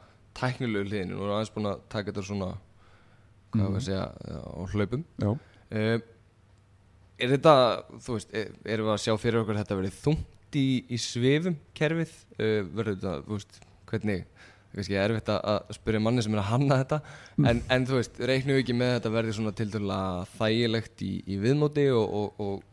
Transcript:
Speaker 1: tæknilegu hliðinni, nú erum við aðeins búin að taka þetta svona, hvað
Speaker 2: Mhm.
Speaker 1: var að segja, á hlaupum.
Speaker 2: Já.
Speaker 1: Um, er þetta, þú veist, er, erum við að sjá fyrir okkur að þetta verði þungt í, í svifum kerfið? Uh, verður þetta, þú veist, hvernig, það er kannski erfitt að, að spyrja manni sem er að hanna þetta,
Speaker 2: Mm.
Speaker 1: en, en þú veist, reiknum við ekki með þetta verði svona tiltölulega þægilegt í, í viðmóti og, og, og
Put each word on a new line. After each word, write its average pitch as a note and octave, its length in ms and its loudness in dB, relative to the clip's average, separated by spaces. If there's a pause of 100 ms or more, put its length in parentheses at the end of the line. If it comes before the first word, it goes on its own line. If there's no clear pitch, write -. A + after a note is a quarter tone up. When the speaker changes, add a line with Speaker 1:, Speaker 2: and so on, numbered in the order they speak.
(340)
Speaker 1:
tæknilegu B2 520 -2
hliðinni, F#2+ 300 -4
nú G2 80 -6
erum G2+ 80 -2
við G2+ 60 0
aðeins G#2+ 160 -4
búin G#2+ 120 -2
að G2 220 -4
taka G#2 240 -6
þetta G2 160 -6
svona, G2 220 -4 (960)
hvað G#2 180 2
Speaker 2:
Mhm. G2 80 0
Speaker 1:
var G2 80 0
að - 80 -4
segja, F#2+ 160 -2
á - 640 -10
hlaupum. G#2 380 -2 (100)
Speaker 2:
Já. G#2 160 0
Speaker 1:
Um, A2 720 -2 (1160)
er B2 80 0
þetta, C#3 260 8 (420)
þú A#2+ 180 -8
veist, G#2 200 -8
er, G#2 180 -4 (100)
erum A2 240 -2
við A2 60 2
að G#2 100 -2
sjá A2 140 2
fyrir A#2 240 2
okkur G#2+ 160 0
að G#2 80 -2
þetta G2+ 160 -2
verði F#2+ 160 -4
þungt - 640 -2
í, C3+ 60 2 (180)
í A#2+ 140 -6
svifum D3 580 2 (140)
kerfið? D#3+ 420 -2 (260)
Uh, G#2+ 260 0
verður G2+ 300 -4
þetta, F#2+ 200 -4 (100)
þú - 100 -6
veist, - 260 -10 (260)
hvernig, G#2 380 -2
það - 440 -20
er - 100 -10
kannski G2 220 -2
erfitt G#2+ 280 0
að, G#2 140 0
að G2+ 320 -2
spyrja A2 260 -2
manni A#2 220 2
sem G#2+ 120 0
er G#2+ 40 0
að G2 140 -2
hanna C#3 240 4
þetta, C3+ 240 0 (320)
Speaker 2:
Mm. C#3+ 140 4
Speaker 1:
en, A#2+ 240 4
en B2+ 160 2
þú C3+ 100 0
veist, - 240 -2
reiknum C3 340 2
við C3+ 80 4
ekki A#2+ 140 0
með B2 180 2
þetta A2+ 180 0
verði A2+ 220 0
svona G#2+ 180 -2
tiltölulega G2 760 -2
þægilegt A2+ 720 0
í, G2 100 -2 (100)
í G2 160 -4
viðmóti C#3+ 520 4
og, A#2 220 2
og, G#2 240 -4
og G2+ 260 -6 (100)